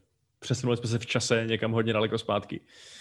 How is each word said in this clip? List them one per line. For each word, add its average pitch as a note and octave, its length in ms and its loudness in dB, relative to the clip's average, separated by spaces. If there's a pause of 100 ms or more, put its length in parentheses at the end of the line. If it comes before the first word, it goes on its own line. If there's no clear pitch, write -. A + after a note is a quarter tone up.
(400)
Přesunuli A#2+ 380 0
jsme A#2 100 -4
se A2+ 120 2
v - 60 -8
čase A2+ 420 2
někam A2+ 240 0
hodně A2+ 220 2
daleko A2 240 2
zpátky. - 440 -2 (400)